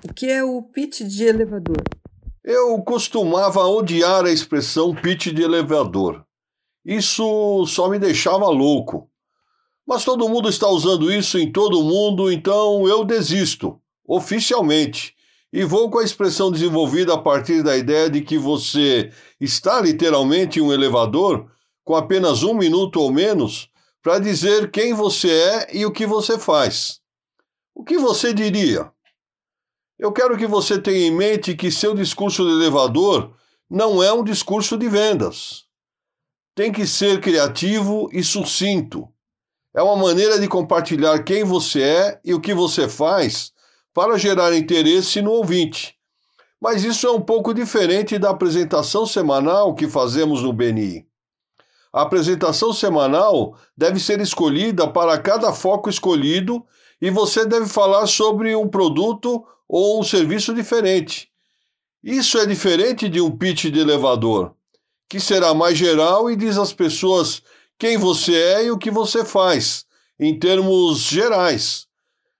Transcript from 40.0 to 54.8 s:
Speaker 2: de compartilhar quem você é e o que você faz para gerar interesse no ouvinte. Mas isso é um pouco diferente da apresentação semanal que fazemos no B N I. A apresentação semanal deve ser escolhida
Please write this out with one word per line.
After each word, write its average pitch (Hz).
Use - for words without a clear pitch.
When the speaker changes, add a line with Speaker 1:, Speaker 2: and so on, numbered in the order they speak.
Speaker 2:
de 202
compartilhar 160
quem 202
você 175
é 175
e 175
o 170
que 202
você 170
faz 165
para 202
gerar 180
interesse 165
no 208
ouvinte. 180
Mas 220
isso 233
é 247
um 233
pouco 226
diferente 208
da 202
apresentação 175
semanal 170
que 151
fazemos 139
no 127
B 120
N 110
I. 87
A 143
apresentação 175
semanal 160
deve 175
ser 208
escolhida 196